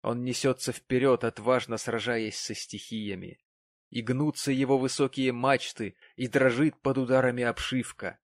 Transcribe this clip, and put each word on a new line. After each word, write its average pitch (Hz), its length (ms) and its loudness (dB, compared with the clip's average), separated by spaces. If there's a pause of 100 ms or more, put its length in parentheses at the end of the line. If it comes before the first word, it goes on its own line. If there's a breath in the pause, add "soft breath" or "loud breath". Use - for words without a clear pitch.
Он 117 200 -4
несется 127 500 -2
вперед, 127 520 2
отважно 117 520 0
сражаясь 110 600 -4
со - 160 -8
стихиями. 101 840 -10 (520)
И 117 120 -6
гнутся 135 500 -2
его 135 260 2
высокие 131 540 0
мачты, 120 640 0 (200 soft breath)
и 127 120 -4
дрожит 131 520 4
под 131 180 0
ударами 127 460 2
обшивка. 117 720 -4 (100)